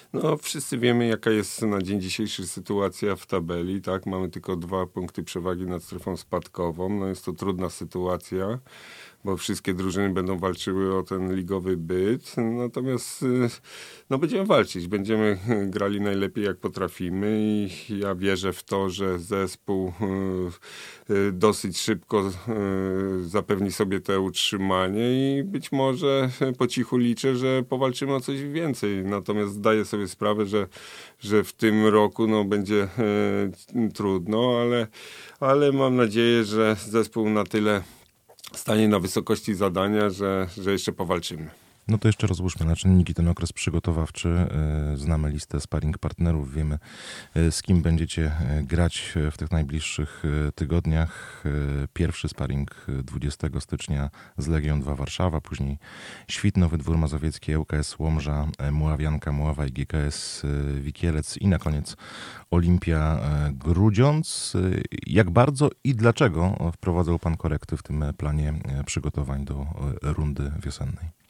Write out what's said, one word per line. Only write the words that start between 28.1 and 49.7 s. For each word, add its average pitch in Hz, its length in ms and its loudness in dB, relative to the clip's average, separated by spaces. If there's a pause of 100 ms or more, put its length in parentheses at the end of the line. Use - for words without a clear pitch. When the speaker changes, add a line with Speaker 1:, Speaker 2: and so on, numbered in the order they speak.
Speaker 1:
o 135 40 0
coś 139 240 -6
więcej. 131 640 -2
Natomiast 101 480 -2
zdaję 107 320 2
sobie 101 220 -4
sprawę, 104 380 0
że, 98 220 0 (520)
że 104 240 2
w - 100 -8
tym 107 320 4
roku, 107 420 4
no, 107 160 4
będzie, 101 440 0 (880)
y, 110 160 0
trudno, 107 680 0
ale, 120 260 2 (520)
ale 139 320 6
mam 135 240 4
nadzieję, 117 480 6
że 107 320 4
zespół 107 540 0
na 107 140 2
tyle 104 400 2 (680)
stanie 110 340 2
na 104 120 6
wysokości 104 560 -2
zadania, 101 540 2
że, 95 380 -2 (140)
że 95 100 0
jeszcze 98 200 -2
powalczymy. 85 580 -4 (400)
Speaker 2:
No 107 80 4
to 110 100 2
jeszcze 107 200 2
rozłóżmy 90 380 0
na 82 100 4
czynniki 90 380 6
ten 85 140 2
okres 85 260 -2
przygotowawczy. 82 760 -2
E, 76 680 0
znamy 76 320 0
listę 73 300 -4
sparring 78 380 -2
partnerów, 76 560 0
wiemy, 76 260 -2 (560)
e, 82 160 4
z - 100 -4
kim 87 200 4
będziecie, 82 500 2 (180)
e, 73 140 0
grać, 85 520 0
e, 76 160 2
w - 60 -10
tych 80 140 -6
najbliższych, 76 720 -2 (240)